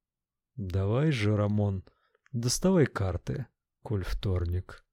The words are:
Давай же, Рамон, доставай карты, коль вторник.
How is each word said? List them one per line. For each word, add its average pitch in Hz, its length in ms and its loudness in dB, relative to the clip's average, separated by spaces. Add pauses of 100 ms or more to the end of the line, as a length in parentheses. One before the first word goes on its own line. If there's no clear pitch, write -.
(560)
Давай 101 540 0
же, 107 260 2
Рамон, 104 480 2 (480)
доставай 131 540 2
карты, 104 600 -4 (360)
коль 98 220 -2
вторник. 90 880 -4